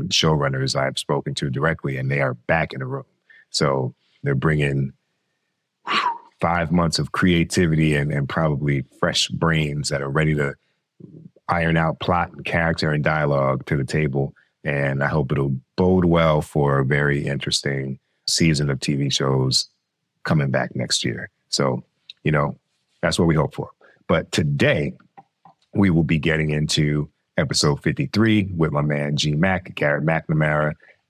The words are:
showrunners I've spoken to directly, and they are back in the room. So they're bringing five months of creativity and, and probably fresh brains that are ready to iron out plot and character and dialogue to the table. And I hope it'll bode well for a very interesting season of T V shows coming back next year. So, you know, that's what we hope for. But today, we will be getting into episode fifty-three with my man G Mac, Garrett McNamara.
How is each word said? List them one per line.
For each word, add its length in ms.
showrunners 720
I've 220
spoken 380
to 140
directly, 480
and 120
they 120
are 120
back 400
in 60
the 60
room. 200
So 420
they're 120
bringing 580
five 300
months 280
of 120
creativity 840
and, 160
and 160
probably 560
fresh 300
brains 600
that 120
are 80
ready 260
to 200
iron 300
out 220
plot 320
and 120
character 480
and 120
dialogue 640
to 120
the 80
table. 480
And 400
I 40
hope 240
it'll 240
bode 300
well 360
for 380
a 60
very 420
interesting 720
season 420
of 100
T 160
V 140
shows 580
coming 260
back 260
next 280
year. 260
So, 340
you 80
know, 260
that's 180
what 80
we 80
hope 180
for. 160
But 240
today, 640
we 160
will 140
be 160
getting 320
into 580
episode 460
fifty-three 720
with 160
my 100
man 360
G 160
Mac, 420
Garrett 300
McNamara. 680